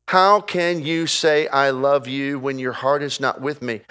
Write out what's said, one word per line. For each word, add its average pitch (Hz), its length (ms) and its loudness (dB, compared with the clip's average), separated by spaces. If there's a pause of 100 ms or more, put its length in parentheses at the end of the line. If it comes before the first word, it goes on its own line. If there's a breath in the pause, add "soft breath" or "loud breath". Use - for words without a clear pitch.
"How 190 340 6
can 175 400 -2
you 165 240 -2
say, 156 420 2
'I 139 220 2
love 135 360 0
you,' 139 320 -4
when 135 200 -6
your 127 160 -4
heart 143 280 0
is 143 160 -6
not 127 220 -2
with 143 220 -6
me? 117 180 -4 (100)